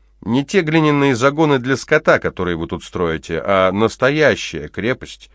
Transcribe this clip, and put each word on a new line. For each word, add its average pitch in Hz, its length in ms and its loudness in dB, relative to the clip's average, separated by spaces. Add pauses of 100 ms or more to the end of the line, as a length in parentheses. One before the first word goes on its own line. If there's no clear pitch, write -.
(220)
Не 127 240 0
те 196 160 0
глиняные 151 540 2
загоны 143 440 2
для 127 160 -2
скота, 156 440 2
которые 87 360 -4
вы 82 120 -6
тут 87 160 -6
строите, 82 600 -4
а 95 280 2
настоящая 110 960 0
крепость - 640 -8